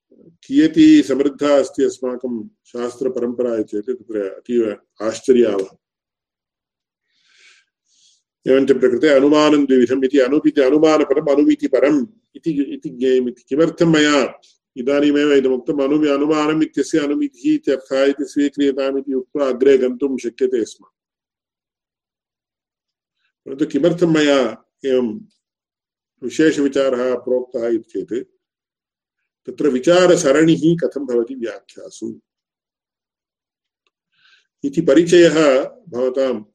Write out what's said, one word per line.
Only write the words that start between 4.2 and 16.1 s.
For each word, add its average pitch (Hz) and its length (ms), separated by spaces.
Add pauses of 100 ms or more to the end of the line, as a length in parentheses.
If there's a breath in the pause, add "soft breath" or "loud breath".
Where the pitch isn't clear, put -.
अतीव 107 600 (200)
आश्चर्यावहम्। 110 760 (2750 soft breath)
एवञ्च 135 220
प्रकृते 123 360
"अनुमानं 147 580
द्विविधम्" 131 400
इति 135 140
अनुमिति, 143 420
अनुमानपरम् 151 680
अनुमितिपरम् 151 760 (300)
इति, 143 380
इति 135 160
ज्ञेयम् 127 400
इति। - 200
किमर्थं 160 360
मया 151 540 (380 soft breath)
इदानीमेव 143 560
इदमुक्तम्, 131 480
अनुमि-, 147 300